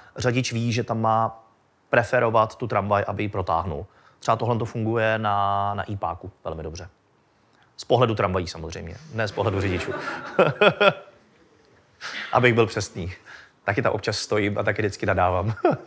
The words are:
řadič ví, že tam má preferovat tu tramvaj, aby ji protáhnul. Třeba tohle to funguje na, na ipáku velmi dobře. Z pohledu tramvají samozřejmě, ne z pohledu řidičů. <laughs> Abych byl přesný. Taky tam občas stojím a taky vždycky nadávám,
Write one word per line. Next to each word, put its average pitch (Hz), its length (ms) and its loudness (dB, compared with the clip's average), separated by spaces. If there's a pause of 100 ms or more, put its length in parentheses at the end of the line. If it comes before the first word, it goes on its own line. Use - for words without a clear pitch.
(160)
řadič 123 360 0
ví, 117 200 0
že 117 120 0
tam 113 160 -2
má 113 440 2 (460)
preferovat 113 680 4
tu 123 100 -8
tramvaj, 101 400 2
aby 101 160 -4
ji 107 60 -2
protáhnul. 87 580 -4 (320)
Třeba 117 180 0
tohle 117 220 0
to 120 60 -4
funguje 110 540 0
na, 101 560 0
na 101 80 -4
ipáku 92 480 -8 (140)
velmi 80 180 -8
dobře. 80 260 -10 (880)
Z - 80 -14
pohledu 120 300 4
tramvají 92 340 0
samozřejmě, 80 480 -10 (180)
ne 110 140 -2
z - 40 -10
pohledu 98 280 0
řidičů. 92 320 -2 (1200)
<laughs> - 1200 -18
Abych 120 220 6
byl 113 120 6
přesný. 95 460 -6 (520)
Taky 101 180 0
tam - 100 2
občas 107 260 -2
stojím 104 400 0
a 107 40 0
taky 107 200 0
vždycky 104 240 -2
nadávám, 92 480 2 (320)